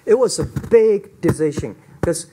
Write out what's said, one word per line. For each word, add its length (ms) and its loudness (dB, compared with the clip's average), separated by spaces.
it 120 4
was 220 0
a 60 -4
big 760 0
decision. 540 -2
'Cause 320 -4